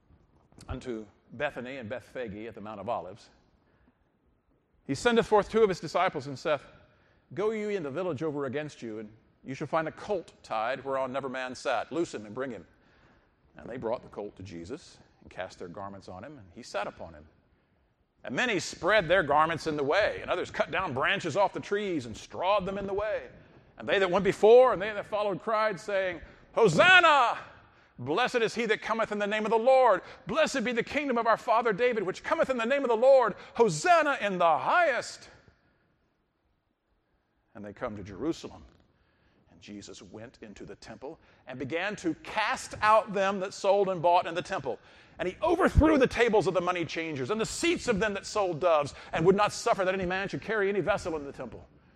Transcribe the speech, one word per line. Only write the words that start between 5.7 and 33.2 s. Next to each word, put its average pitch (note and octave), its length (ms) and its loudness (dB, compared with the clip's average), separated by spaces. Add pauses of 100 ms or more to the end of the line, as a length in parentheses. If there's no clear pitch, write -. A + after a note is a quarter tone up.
disciples E3+ 460 -2
and C#3 120 -10
saith, D3+ 240 -2 (720)
"Go G3+ 160 -2
you G#3+ 200 -4
in G3+ 120 -4
the C#3+ 80 -6
village D#3+ 320 -6
over C#3+ 220 -4
against C#3 380 -8
you, A2 160 -10
and G#2+ 120 -12 (320)
you C3 120 -10
shall D3+ 120 -8
find D#3+ 220 -2
a D3 40 -8
colt - 500 -8
tied B2 420 -4
whereon C3 280 -4
never C#3 160 -4
man B2+ 260 -8
sat. A#2+ 360 -4
Loose E3 240 -4
him G#2+ 120 -12
and G#2 80 -16
bring C3 160 -8
him." F#2+ 160 -14 (920)
And - 120 -18
they B2 80 -12
brought A2+ 260 -6
the - 60 -20
colt G#2 280 -12
to F#2+ 60 -16
Jesus F#2 560 -14 (240)
and - 80 -20
cast - 280 -12
their F#2 100 -12
garments G2 400 -16
on F#2+ 160 -14
him, D3 140 -18
and F#2+ 160 -20
he A2+ 80 -18
sat G3+ 240 -8
upon F2 280 -14
him. D2+ 120 -20 (1000)
And A2+ 100 -10
many G#3+ 260 -2
spread F#3+ 480 0
their F#3 140 4
garments D3+ 440 0
in D#3 100 -2
the D3 80 -2
way, D3 380 0
and G#2+ 80 -6
others D#3+ 200 -4
cut - 200 -2
down E3 240 -2
branches E3 420 0
off F#3+ 160 2
the E3 80 -8
trees F#3 460 -4
and A2 100 -12
strawed G3 480 -2
them G3 140 -6
in G3 80 -6
the G3 80 -6
way. G3 340 -4 (480)
And G#2+ 120 -10
they F3 100 4
that F#3+ 120 2
went F#3 140 2
before A#3 480 8
and F3 80 -2
they G#3+ 120 -4
that G3+ 140 -8
followed G3+ 360 -2
cried, G#3+ 360 0
saying, F#3+ 440 -4 (320)
"Hosanna! C#4 840 6 (600)
Blessed F#3 380 0
is A3+ 180 0
he A3+ 120 -2
that G#3+ 140 0
cometh A3 300 -2
in G#3 80 -4
the G#3 80 -2
name G#3+ 180 -2
of A3 60 -4
the A3+ 80 4
Lord. A#3+ 440 6 (240)
Blessed C4+ 380 0
be B3 80 -2
the A#3 120 -2
kingdom C#4 340 -2
of A#3 80 0
our A3 100 4
father A3+ 360 2
David, A3+ 320 0
which F#3 180 -6
cometh D#4+ 260 0
in C4 80 -2
the A3+ 80 -2
name C#4 200 0
of B3 40 0
the A#3 80 2
Lord. B3 380 6 (220)